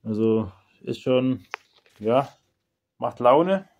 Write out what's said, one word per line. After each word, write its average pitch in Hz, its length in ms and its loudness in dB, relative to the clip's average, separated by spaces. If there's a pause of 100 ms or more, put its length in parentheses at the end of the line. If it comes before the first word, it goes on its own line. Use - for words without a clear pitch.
Also 110 500 -2 (300)
ist 123 200 -10
schon, 127 440 -2 (540)
ja, 120 280 0 (720)
macht 120 220 -10
Laune 170 500 2 (100)